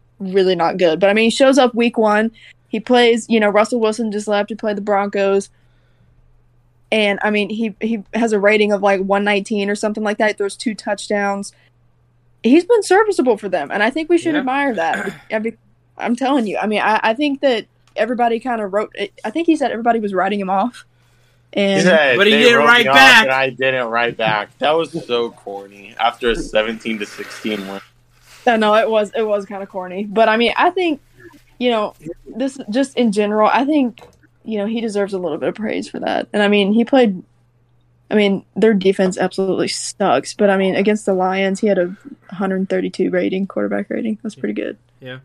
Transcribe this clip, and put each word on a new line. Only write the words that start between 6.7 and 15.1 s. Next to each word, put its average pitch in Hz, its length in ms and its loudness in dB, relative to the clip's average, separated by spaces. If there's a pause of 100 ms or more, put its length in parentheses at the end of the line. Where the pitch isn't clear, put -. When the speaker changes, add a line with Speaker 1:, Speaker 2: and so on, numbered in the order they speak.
Speaker 1:
And, 208 300 0
I 214 100 -2
mean, 208 180 -2
he, 220 320 -6
he 220 220 -4 (100)
has 226 180 0
a 214 80 0
rating 208 320 4
of, 202 100 0
like, 196 200 2
one 196 240 0
nineteen 202 440 -2
or 208 60 -2
something 214 280 -4
like 208 160 -2
that. 220 100 2
He 202 40 -2
throws 202 220 -6
two - 180 -6
touchdowns. 202 760 -4 (920)
He's 311 220 6
been 440 180 4
serviceable 370 540 2
for 202 120 -10
them, 156 220 -4
and 208 120 0
I 226 60 2
think 311 200 -6
we 349 80 4
should 330 180 -2
Speaker 2:
Yeah. 302 40 0
Speaker 1:
admire 277 360 -2
that. 165 380 -4 (120)